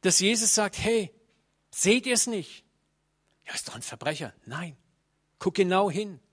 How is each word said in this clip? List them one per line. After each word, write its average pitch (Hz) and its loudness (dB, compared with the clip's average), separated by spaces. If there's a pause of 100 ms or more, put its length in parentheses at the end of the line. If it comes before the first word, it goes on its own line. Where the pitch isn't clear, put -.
dass 180 4
Jesus 214 2
sagt, 208 0
„Hey, 214 0 (580)
seht 247 2
ihr's 247 2
nicht? 214 -8 (800)
Ja, - -12
ist - -8
doch - -14
ein 117 -12
Verbrecher.“ 139 -6 (120)
Nein, 151 -10 (640)
guck - -2
genau 190 4
hin. 180 -6 (140)